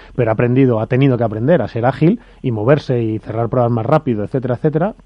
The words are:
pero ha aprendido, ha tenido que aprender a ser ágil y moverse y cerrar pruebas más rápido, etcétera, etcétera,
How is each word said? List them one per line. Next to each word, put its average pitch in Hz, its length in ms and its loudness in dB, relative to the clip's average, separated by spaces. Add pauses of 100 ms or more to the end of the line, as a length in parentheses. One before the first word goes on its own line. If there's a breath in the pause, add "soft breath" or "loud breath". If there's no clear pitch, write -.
(140 loud breath)
pero 113 160 0
ha 110 40 2
aprendido, 123 460 2
ha 113 80 -4
tenido 127 280 2
que 117 80 -2
aprender 117 380 0
a 98 60 -4
ser 113 180 -2
ágil 156 340 2 (220 soft breath)
y 131 100 -4
moverse 120 480 0
y 110 180 -2
cerrar 113 300 -6
pruebas 120 240 0
más 113 140 -2
rápido, 107 380 0
etcétera, 127 320 -4
etcétera, 156 380 -2 (120)